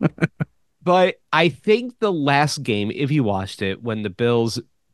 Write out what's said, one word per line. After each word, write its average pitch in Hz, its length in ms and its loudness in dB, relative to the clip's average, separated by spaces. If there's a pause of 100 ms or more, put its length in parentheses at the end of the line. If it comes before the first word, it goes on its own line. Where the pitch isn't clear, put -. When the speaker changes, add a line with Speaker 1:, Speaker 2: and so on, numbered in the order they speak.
Speaker 1:
<laughs> - 0 - (840)
Speaker 2:
But 180 360 2 (120)
I 165 160 4
think 240 520 0
the 208 120 0
last 143 520 0
game, 104 280 -2
if 135 200 -4
you 151 100 2
watched 98 400 -4
it, 98 220 -4
when 110 180 -6
the 104 80 -4
Bills, 117 480 0 (360)